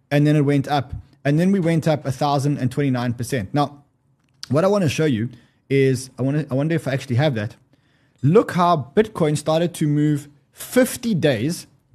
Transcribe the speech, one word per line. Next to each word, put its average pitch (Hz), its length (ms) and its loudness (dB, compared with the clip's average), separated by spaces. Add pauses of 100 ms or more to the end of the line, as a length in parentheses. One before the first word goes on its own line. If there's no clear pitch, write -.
(120)
and 147 160 4
then 151 80 4
it 151 60 4
went 139 260 0
up, 143 260 -4 (300)
and 147 160 0
then 185 140 2
we 196 80 0
went 165 260 0
up 151 180 0
a 135 60 -2
thousand 143 460 -2
and 120 120 -4
twenty-nine 127 440 -2
percent. 117 400 -6
Now, 143 320 -4 (640)
what 156 160 2
I - 20 2
wanna 196 220 2
show 156 160 0
you 120 240 -2 (400)
is, 135 400 2 (100)
I - 20 -6
wanna, 139 300 -2
I - 20 -2
wonder 151 220 0
if 156 100 -4
I - 60 -4
actually 131 240 -4
have 139 200 2
that. 107 200 -6 (680)
Look 180 300 4
how 175 440 0
Bitcoin 160 420 0
started 165 380 0
to 156 120 0
move 147 400 0 (240)
fifty - 640 0
days 147 520 0 (300)